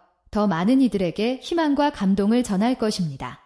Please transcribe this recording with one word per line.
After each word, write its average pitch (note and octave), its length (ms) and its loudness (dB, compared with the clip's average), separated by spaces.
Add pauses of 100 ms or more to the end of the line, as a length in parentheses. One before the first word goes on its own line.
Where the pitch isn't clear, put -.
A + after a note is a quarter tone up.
(300)
더 G#3+ 160 0
많은 G3+ 360 2
이들에게 G#3+ 600 0
희망과 D4 500 0
감동을 G#3 520 2
전할 A3 320 0
것입니다. D3+ 720 -4